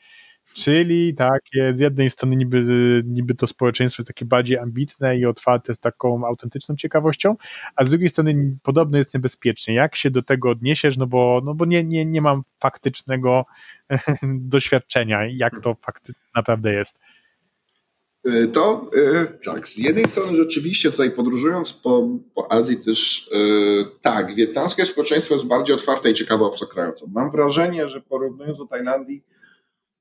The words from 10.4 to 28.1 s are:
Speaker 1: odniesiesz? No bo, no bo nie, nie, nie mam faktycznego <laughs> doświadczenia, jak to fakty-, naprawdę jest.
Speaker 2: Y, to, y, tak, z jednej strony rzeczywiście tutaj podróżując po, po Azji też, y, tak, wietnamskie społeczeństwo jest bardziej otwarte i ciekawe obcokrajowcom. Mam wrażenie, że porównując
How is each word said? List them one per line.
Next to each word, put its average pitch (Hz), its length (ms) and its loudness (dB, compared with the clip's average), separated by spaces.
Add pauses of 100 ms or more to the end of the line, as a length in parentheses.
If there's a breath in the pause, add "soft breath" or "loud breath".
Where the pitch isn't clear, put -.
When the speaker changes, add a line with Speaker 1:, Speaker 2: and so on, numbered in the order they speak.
Speaker 1:
odniesiesz? 131 460 0
No 131 100 -2
bo, 123 380 2
no 147 100 -4
bo 165 100 0
nie, 170 200 2
nie, 160 220 -2
nie 160 160 0
mam 139 200 2 (160)
faktycznego 131 840 -2 (440 loud breath)
<laughs> 139 360 -2 (300)
doświadczenia, 113 720 0
jak 120 340 -2
to 117 140 -2
fakty-, - 380 -14 (220)
naprawdę 110 380 0
jest. 101 260 -4 (1300 soft breath)
Speaker 2:
Y, 117 220 2
to, 185 460 0
y, 151 500 2
tak, - 240 -8
z - 100 -10
jednej 160 300 0
strony 185 280 -2
rzeczywiście 160 540 0
tutaj 135 200 0
podróżując 127 640 -2
po, 123 360 0 (260)
po - 180 -4
Azji 117 240 2
też, - 560 -2
y, 104 520 2 (180)
tak, 101 320 0
wietnamskie 160 520 0
społeczeństwo 151 480 0
jest 123 140 -2
bardziej 127 280 2
otwarte 135 340 0
i 107 40 4
ciekawe 107 300 0
obcokrajowcom. - 680 -6
Mam 131 180 -4
wrażenie, 151 580 0
że 135 120 -12
porównując 135 580 -8